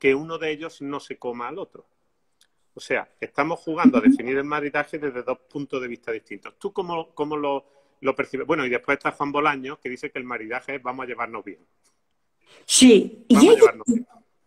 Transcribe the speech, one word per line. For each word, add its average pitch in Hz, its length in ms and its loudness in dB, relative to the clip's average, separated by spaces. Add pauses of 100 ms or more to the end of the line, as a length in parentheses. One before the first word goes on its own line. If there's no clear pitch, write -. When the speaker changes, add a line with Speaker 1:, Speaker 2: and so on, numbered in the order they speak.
Speaker 1:
que 135 160 4
uno 160 220 -8
de 156 120 -6
ellos 156 320 -10
no 143 160 -8
se - 180 -16
coma 120 300 -10
al 147 140 -12
otro. - 260 -18 (920)
O - 40 -18
sea, - 280 -6 (120)
estamos 156 400 -6
jugando 156 380 2
a - 20 -4
Speaker 2:
Ujú. 120 100 4
Speaker 1:
definir 131 260 0
el 139 60 -4
maridaje 147 560 -6
desde 131 240 -8
dos 127 160 -6 (100)
puntos 143 320 -10
de 127 60 -8
vista 120 240 -12
distintos. - 480 -12
¿Tú 202 140 -10
cómo, 170 420 -8
cómo 151 220 -6
lo, 139 280 -4 (360)
lo 135 160 -2
percibes? 135 320 -8
Bueno, 147 180 0
y - 20 -4
después 123 300 -2
está 147 140 -6
Juan 143 180 -4
Bolaños, 143 480 -4
que - 100 -12
dice 127 220 -10
que - 80 -12
el 127 60 -10
maridaje 123 500 -10
es 139 80 -12
"vamos 131 220 -8
a - 20 -12
llevarnos 113 380 -10
bien". 95 160 -16 (1080)
Speaker 2:
Sí, - 600 6
y 247 60 8
Speaker 1:
Vamos 233 140 10
a - 40 10
Speaker 2:
hay, 453 40 8
Speaker 1:
llevarnos 226 300 4
bien. 240 200 -2 (400)